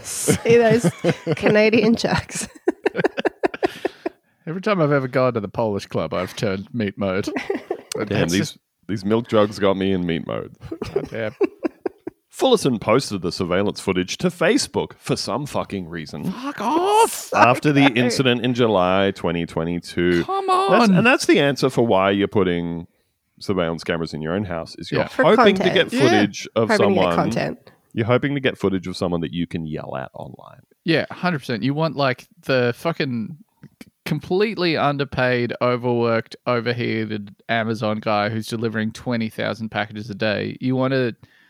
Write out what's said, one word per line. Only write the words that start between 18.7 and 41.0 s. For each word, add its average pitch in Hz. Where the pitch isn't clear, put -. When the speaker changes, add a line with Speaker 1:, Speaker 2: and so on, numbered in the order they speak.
Speaker 3:
twenty 85
twenty-two. 85
Speaker 2:
Come 392
Speaker 3:
That's, 370
Speaker 2:
on. 185
Speaker 3:
and 190
that's 277
the 311
answer 139
for 123
why 98
you're 98
putting 85
surveillance 85
cameras 82
in 76
your 78
own 101
house, 85
is -
you're 151
Speaker 2:
Yeah. -
Speaker 1:
For -
Speaker 3:
hoping 214
to 185
Speaker 1:
content. 175
Speaker 3:
get -
Speaker 2:
Yeah. 254
Speaker 3:
footage -
of 113
Speaker 1:
Hoping 151
to 98
get 95
Speaker 3:
someone. 90
Speaker 1:
content. -
Speaker 3:
You're 113
hoping 127
to 143
get 131
footage 95
of 90
someone 87
that 78
you 85
can 82
yell 76
at 65
online. -
Speaker 2:
Yeah, 151
hundred 175
percent. 117
You 131
want, 151
like, 135
the 123
fucking 139
completely 180
underpaid, 127
overworked, 120
overheated 113
Amazon 110
guy 104
who's 110
delivering 110
twenty 113
thousand 110
packages 104
a 101
day. 104
You 127
wanna 131